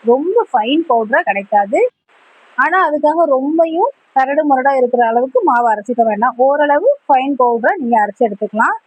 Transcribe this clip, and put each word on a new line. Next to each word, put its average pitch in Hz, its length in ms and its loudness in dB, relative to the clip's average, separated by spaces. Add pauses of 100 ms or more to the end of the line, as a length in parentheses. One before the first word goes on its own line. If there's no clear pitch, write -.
ரொம்ப 349 400 0
ஃபைன் 254 400 -2
பவுடரா 233 380 0
கிடைக்காது. 202 520 -2 (840)
ஆனா 320 140 0 (100)
அதுக்காக 302 460 0
ரொம்பயும் 320 560 0 (280)
கரடு 277 320 0
முரடா 269 300 2
இருக்கிற 240 280 0
அளவுக்கு 240 320 0 (100)
மாவு 240 220 2
அரைச்சிக்க 226 380 -2
வேண்டாம். 233 360 -2
ஓரளவு 294 460 2 (160)
ஃபைன் 269 340 2
பவுடரா 240 400 0
நீங்க 240 220 0
அரைச்சு 202 240 -4
எடுத்துக்கலாம். 214 600 -4